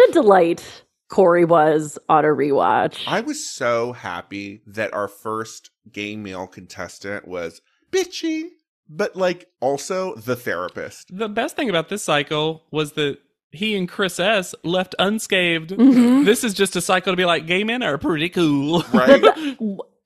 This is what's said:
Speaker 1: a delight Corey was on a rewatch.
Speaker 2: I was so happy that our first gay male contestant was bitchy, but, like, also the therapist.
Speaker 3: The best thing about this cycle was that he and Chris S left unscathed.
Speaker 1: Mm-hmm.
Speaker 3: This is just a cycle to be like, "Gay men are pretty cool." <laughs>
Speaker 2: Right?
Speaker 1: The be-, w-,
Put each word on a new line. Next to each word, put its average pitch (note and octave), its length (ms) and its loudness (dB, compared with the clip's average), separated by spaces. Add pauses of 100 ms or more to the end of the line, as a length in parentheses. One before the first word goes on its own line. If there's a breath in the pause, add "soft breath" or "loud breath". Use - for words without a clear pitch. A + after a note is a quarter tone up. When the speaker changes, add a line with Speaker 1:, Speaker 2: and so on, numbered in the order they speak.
Speaker 1:
a - 40 2
delight F#3+ 500 4 (460)
Corey F3 380 4
was D#3 520 2 (100)
on D3+ 160 4
a D3+ 40 2
rewatch. C3 800 0
Speaker 2:
I F3+ 160 -2
was C#4+ 260 -8
so A#2+ 440 -4
happy G2+ 760 -12
that G#2 260 -6
our G2+ 160 -4
first A2 640 -10 (200)
gay G#2 260 -10
male F#2+ 300 -10
contestant F#2+ 800 -14
was F2 360 -10 (280)
bitchy, E4 580 -6 (400)
but, E3 280 -6
like, F3+ 320 -4 (120)
also F#3 560 -4
the A2+ 200 -6
therapist. F2+ 800 -10
Speaker 3:
The G#3+ 140 -6
best A3+ 260 -6
thing C#4+ 140 -4
about E3 180 -2
this G3+ 160 -8
cycle D#3 680 -2
was D3 220 -4
that C#3+ 260 -4 (340)
he G#3 220 -4
and F#3 140 -4
Chris - 320 -6
S F#3+ 420 -2
left F3+ 360 -4
unscathed. F3+ 720 0
Speaker 1:
Mm-hmm. B3 540 6
Speaker 3:
This A#3 200 2
is A3+ 100 -2
just F#3+ 220 0
a F3+ 60 -2
cycle F#3 300 0
to F3+ 40 0
be F#3 80 0
like, E3 220 0
"Gay F3+ 180 0
men A#3+ 180 -4
are D#3 160 -2
pretty D#3+ 300 -2
cool." D#3 600 0
<laughs> - 40 -10
Speaker 2:
Right? C4+ 280 8
Speaker 1:
The G#4 140 6
be-, D4+ 200 -6
w-, G3+ 240 -8 (280)